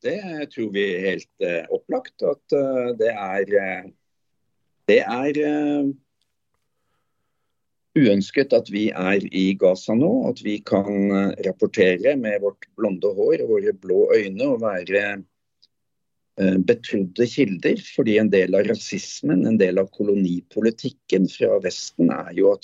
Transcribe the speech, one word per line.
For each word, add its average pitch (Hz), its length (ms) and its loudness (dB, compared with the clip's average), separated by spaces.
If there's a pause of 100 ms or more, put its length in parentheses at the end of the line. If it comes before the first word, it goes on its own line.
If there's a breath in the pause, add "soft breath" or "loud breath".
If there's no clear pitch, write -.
det 156 500 -8
tror 113 180 -6
vi 95 300 -2
helt, 92 400 -4
eh, 87 320 -2
opplagt, - 480 -6
at, - 320 -4
eh, 131 400 -2
det 110 160 0
er, 101 480 -4
eh, 95 340 -4 (960)
det 107 140 6
er, 131 400 -4
eh, 147 520 0 (2000)
uønsket 120 560 2
at 117 160 2
vi 104 220 -2
er 95 300 0 (120)
i 95 220 2
Gaza 98 400 2
nå, 196 340 2
at - 160 -6
vi 104 140 -4
kan, 101 520 0
eh, 98 240 0 (120)
rapportere 95 720 2
med 104 240 -2
vårt 101 240 -4 (100)
blonde 98 380 -2
hår 101 300 2
og 123 40 -6
våre 104 240 0
blå 95 400 2
øyne 101 300 0
og 131 180 0
være, 98 640 -2 (1120)
eh, 95 200 2
betrodde 92 640 0
kilder, 120 560 -2
fordi - 380 0
en 107 100 2
del 92 260 2
av 98 120 4
rasismen, 101 800 -2
en 113 100 2
del 92 220 2
av 95 120 -2
kolonipolitikken 101 1400 -2
fra 101 300 0
Vesten - 500 -2
er 82 240 -8
jo 98 180 4
at 98 120 -2